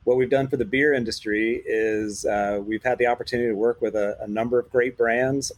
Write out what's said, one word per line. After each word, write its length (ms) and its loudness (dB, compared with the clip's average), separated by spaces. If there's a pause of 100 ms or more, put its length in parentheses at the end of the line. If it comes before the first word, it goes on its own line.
what 140 2
we've 120 2
done 180 2
for 100 -2
the 80 0
beer 280 2
industry 720 -2
is, 600 -2
uh, 380 0
we've 200 -6
had 160 0
the 80 4
opportunity 420 -2
to 60 0
work 260 0
with 140 -2
a, 240 0
a 80 -10
number 320 0
of 100 -6
great 280 0
brands, 600 0